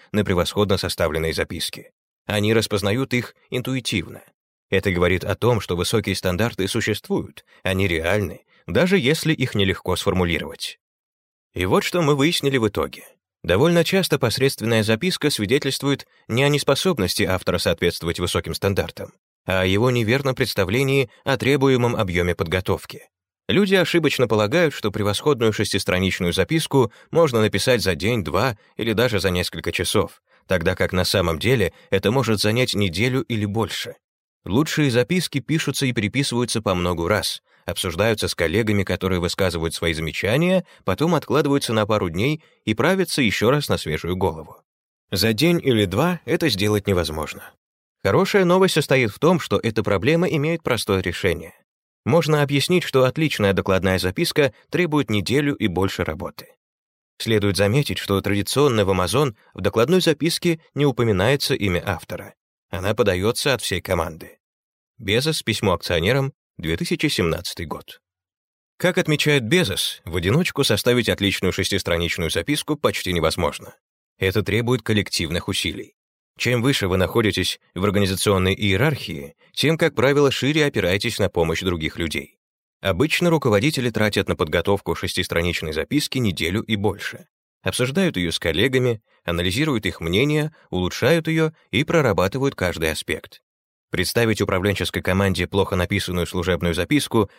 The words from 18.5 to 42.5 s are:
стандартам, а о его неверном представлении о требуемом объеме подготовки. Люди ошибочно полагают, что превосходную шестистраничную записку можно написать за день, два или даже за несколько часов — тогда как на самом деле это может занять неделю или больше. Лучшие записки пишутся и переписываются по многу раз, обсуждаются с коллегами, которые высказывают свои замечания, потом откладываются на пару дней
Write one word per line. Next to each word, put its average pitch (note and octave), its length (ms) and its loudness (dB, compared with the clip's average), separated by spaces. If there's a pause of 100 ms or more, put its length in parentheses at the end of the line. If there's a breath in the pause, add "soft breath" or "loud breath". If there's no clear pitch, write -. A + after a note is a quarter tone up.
стандартам, G2 580 -4 (320)
а F#2 180 0
о - 20 2
его G2+ 260 2
неверном B2 460 0
представлении B2+ 720 0 (140)
о C3+ 120 0
требуемом B2+ 600 2
объеме F2 400 0
подготовки. F2+ 720 -4 (400)
Люди F#3+ 260 2
ошибочно D#3 540 2
полагают, A#2 460 2
что G#2 180 -4
превосходную G#2+ 600 0
шестистраничную F#2+ 800 0
записку B2+ 600 0 (180 loud breath)
можно C#3+ 300 2
написать G#2+ 420 2
за F2+ 140 0
день, G2+ 260 -2
два G2 340 0 (200 soft breath)
или A2+ 160 -2
даже A2 260 2
за F#2 120 0
несколько F2+ 420 -2
часов — - 500 -2 (240 soft breath)
тогда F2+ 300 0
как F2+ 160 0
на F2+ 120 2
самом E2+ 340 0
деле G#2 340 0 (180 soft breath)
это G2 220 2
может A2 280 2
занять A2+ 340 0
неделю G#2 480 0
или G#2 240 -4
больше. G#2+ 500 -6 (480)
Лучшие C#3+ 460 0
записки C#3 500 0
пишутся D3 460 -2
и B2+ 60 0
переписываются A#2+ 680 -2
по G2 120 2
многу F2 340 0
раз, F#2+ 340 -2 (240 soft breath)
обсуждаются F#2+ 640 -2
с - 60 -6
коллегами, G2 500 0
которые F#2 360 -2
высказывают E2+ 540 -2
свои E2+ 200 -2
замечания, B2+ 720 0 (200 soft breath)
потом E3 300 0
откладываются C#3 580 0
на G#2+ 140 2
пару G#2 220 0
дней A2+ 340 -2 (220 soft breath)